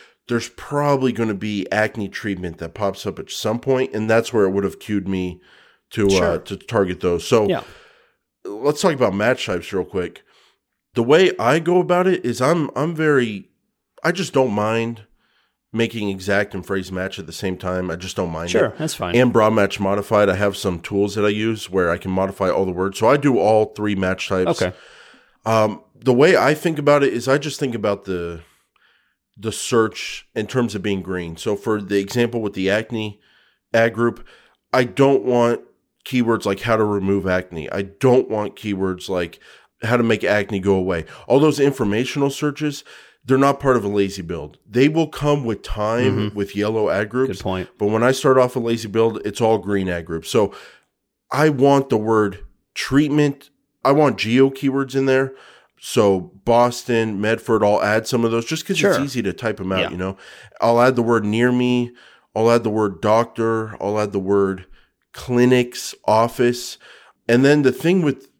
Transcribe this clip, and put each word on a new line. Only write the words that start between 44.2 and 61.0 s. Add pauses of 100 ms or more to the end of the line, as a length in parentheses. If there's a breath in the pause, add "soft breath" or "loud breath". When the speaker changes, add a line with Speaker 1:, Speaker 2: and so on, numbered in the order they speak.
Speaker 1:
build. (100)
They
will
come
with
time
Speaker 2:
Mm-hmm.
Speaker 1:
with
yellow
ad
groups.
Speaker 2:
Good
point.
Speaker 1:
But
when
I
start
off
a
lazy
build,
it's
all
green
ad
groups.
So (800 loud breath)
I
want
the
word (340)
treatment. (360)
I
want
geo
keywords
in
there. (480 loud breath)
So (120)
Boston,
Medford,
I'll
add
some
of
those
just
'cause
Speaker 2:
Sure.
Speaker 1:
it's
easy
to
type
'em
out,
Speaker 2:
Yeah.
Speaker 1:
you
know? (420 loud breath)
I'll
add
the